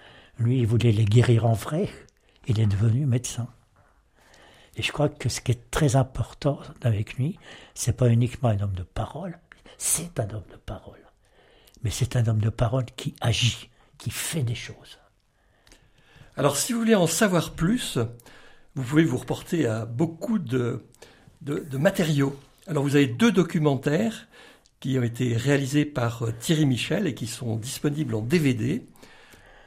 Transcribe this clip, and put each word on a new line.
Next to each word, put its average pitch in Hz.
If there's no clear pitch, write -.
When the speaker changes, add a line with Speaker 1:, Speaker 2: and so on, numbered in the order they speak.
Speaker 1:
Lui, 120
il 117
voulait 117
les 107
guérir 117
en 117
vrai. 156
Il 110
est 110
devenu 110
médecin. 120
Et 110
je -
crois 147
que -
ce -
qui 127
est -
très 135
important -
avec 107
lui, 139
c'est -
pas 123
uniquement 120
un 101
homme 101
de 92
parole, 151
c'est -
un 104
homme 104
de -
parole. -
Mais 101
c'est -
un 117
homme 110
de 110
parole 123
qui -
agit, -
qui -
fait -
des 117
choses. -
Speaker 2:
Alors, 139
si -
vous 233
voulez 220
en 175
savoir 180
plus, 190
vous 135
pouvez 151
vous 127
reporter 143
à 113
beaucoup 160
de, 123
de, 143
de 135
matériaux. 147
Alors, 147
vous 139
avez 143
deux 185
documentaires 160
qui 131
ont 123
été 117
réalisés 139
par, 120
euh, 113
Thierry 156
Michel 143
et 131
qui 110
sont 113
disponibles 139
en 107
D 139
V 139
D. 123